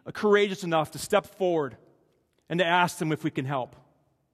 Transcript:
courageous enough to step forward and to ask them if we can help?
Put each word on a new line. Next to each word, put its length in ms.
courageous 520
enough 280
to 60
step 280
forward 500
and 100
to 80
ask 320
them 140
if 120
we 60
can 140
help? 320